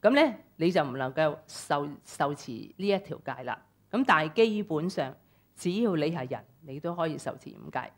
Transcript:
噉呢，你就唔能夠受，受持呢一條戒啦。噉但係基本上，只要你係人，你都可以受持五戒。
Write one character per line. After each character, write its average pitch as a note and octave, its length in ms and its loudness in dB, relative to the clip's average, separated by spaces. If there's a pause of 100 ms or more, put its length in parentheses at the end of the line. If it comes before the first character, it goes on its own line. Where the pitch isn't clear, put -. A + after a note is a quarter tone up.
噉 G#3+ 100 8
呢， C#4+ 240 4 (220)
你 E3+ 140 2
就 E3+ 120 4
唔 C3 140 -4
能 C3 160 -4
夠 D#3 240 2 (100)
受， C#3+ 420 -2 (140)
受 C#3+ 320 -2
持 - 160 -14
呢 A2+ 360 -8
一 G3 120 4
條 - 260 -10
戒 B2+ 180 -8
啦。 B2 160 -6 (300)
噉 B3+ 160 0
但 D#3 200 6
係 D#3+ 80 -6
基 A3 300 4
本 D#3+ 260 -2
上， C#3 260 -4 (400)
只 - 160 -2 (100)
要 G#3 140 2
你 D3+ 80 2
係 C#3+ 260 -2
人， A2+ 160 -8 (160)
你 C#3+ 180 -12
都 E3+ 160 -4
可 E3 120 0
以 D#3 100 -4
受 - 200 -6
持 - 120 -16
五 - 220 -16
戒。 B2+ 260 -6